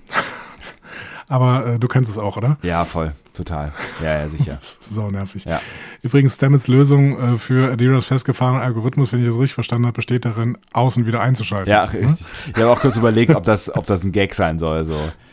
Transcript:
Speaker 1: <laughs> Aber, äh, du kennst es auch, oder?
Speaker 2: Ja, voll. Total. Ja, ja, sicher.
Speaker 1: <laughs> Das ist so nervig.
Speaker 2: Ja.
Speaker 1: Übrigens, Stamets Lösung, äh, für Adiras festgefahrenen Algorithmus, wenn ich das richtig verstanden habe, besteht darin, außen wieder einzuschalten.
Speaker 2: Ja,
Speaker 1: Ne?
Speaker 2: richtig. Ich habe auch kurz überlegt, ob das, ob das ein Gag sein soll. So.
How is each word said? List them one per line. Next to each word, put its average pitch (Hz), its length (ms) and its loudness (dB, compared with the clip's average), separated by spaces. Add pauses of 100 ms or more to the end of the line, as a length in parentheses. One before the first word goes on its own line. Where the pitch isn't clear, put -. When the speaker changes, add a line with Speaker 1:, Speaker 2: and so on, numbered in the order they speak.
Speaker 1:
<laughs> - 1160 -12
Aber, 127 380 2
äh, 120 140 -2
du 123 80 0
kennst 123 240 0
es 101 60 -10
auch, 101 200 -6
oder? 127 240 0
Speaker 2:
Ja, 85 240 0
voll. 80 280 -4 (200)
Total. 73 400 -8 (280)
Ja, 78 180 -2
ja, 76 100 -6
sicher. 76 260 -2
Speaker 1:
<laughs> 71 40 -12
Das - 140 -10
ist - 200 -16
so 104 160 -6
nervig. 98 360 -8
Speaker 2:
Ja. 80 160 -4 (400)
Speaker 1:
Übrigens, 135 340 4
Stamets 139 320 4
Lösung, 139 520 4
äh, 123 180 0
für 127 340 0
Adiras 123 340 2
festgefahrenen 127 560 0
Algorithmus, 123 520 -2
wenn 120 80 0
ich 120 40 2
das 117 100 0
richtig 131 200 0
verstanden 120 320 0
habe, 120 80 -4
besteht 120 300 -4
darin, 117 320 -4 (160)
außen 120 320 2
wieder 113 160 0
einzuschalten. 110 500 0
Speaker 2:
Ja, 104 140 6
Speaker 1:
Ne? - 80 -6
Speaker 2:
richtig. 117 340 0 (200)
Ich 120 80 -10
habe 113 140 4
auch 123 120 6
kurz 139 160 2
überlegt, 113 380 4
ob 95 100 0
das, - 280 0
ob 98 120 -4
das 92 180 0
ein 95 80 -2
Gag 98 240 0
sein 82 240 0
soll. 80 260 -2
So. 78 260 -4 (220)